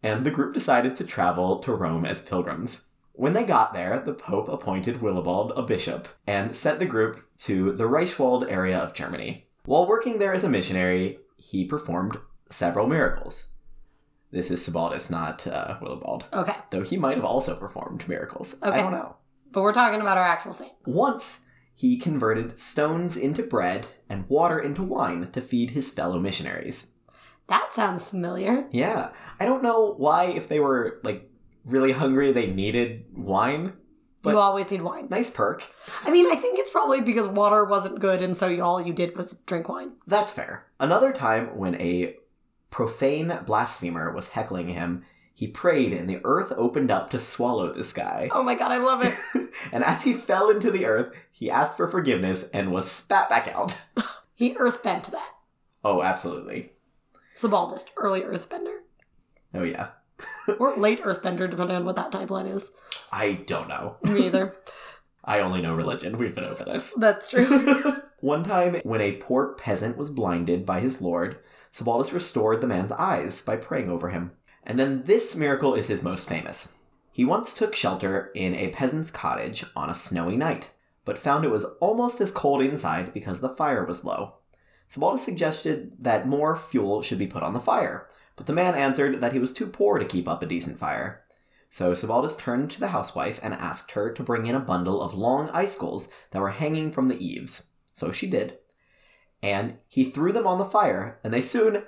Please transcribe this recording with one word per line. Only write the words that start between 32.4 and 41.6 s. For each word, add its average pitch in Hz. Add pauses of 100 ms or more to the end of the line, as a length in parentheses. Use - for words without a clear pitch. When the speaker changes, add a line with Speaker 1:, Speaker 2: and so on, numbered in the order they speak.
Speaker 1:
needed 110 (100)
wine. 120 (480)
But 202
Speaker 2:
You 214
always 196
need 190
wine. 160
Speaker 1:
nice 233
perk. - (420)
Speaker 2:
I 294
mean, 349
I 320
think 392
it's -
probably 269
because 220
water 208
wasn't 190
good, 190
and 180
so 185
you, 180
all 175
you 170
did 175
was 175 (100)
drink 170
wine. - (120)
Speaker 1:
That's 208
fair. - (120)
Another 214
time, 117
when 92